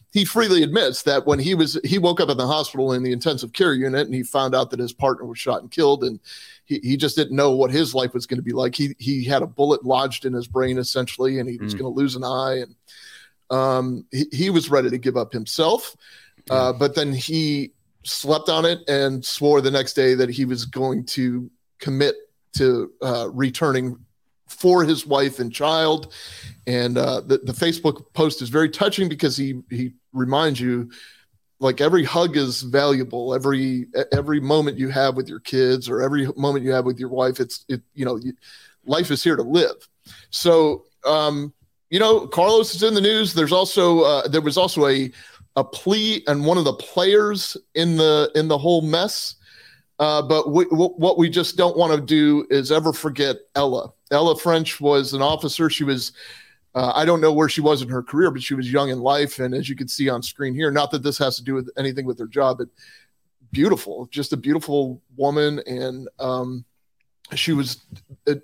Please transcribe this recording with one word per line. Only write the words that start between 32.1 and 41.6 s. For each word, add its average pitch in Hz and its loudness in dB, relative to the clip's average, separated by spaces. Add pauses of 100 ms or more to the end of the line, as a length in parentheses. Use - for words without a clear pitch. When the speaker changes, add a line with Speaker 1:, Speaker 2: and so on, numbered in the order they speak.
Speaker 1:
is 131 -2
valuable. 127 0
Every, 131 0
e-, 127 -4 (260)
every 147 -2
moment 147 0
you 131 -4
have 135 0
with 127 -6
your 113 -14
kids 127 0
or 123 -2
every 139 0
moment 139 -2
you 135 0
have 127 0
with 127 -2
your 127 -8
wife, 127 -2
it's, - -6
it, 127 -6 (120)
you 139 -8
know, 123 -4
you, 127 -8 (520)
life 151 0
is 135 -2
here 165 2
to 120 -2
live. 147 0 (420)
So, 165 2 (220)
um, 147 0 (360)